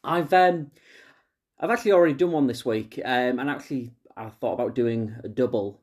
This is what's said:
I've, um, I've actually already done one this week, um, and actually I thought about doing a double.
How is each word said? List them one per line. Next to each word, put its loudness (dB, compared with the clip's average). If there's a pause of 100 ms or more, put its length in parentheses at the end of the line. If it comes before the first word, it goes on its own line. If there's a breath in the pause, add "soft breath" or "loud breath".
I've, -2
um, 4 (920 soft breath)
I've -4
actually 2
already 6
done 0
one 2
this -4
week, -4
um, 0
and -4
actually -8 (260)
I -12
thought -6
about -4
doing -2
a -12
double. -2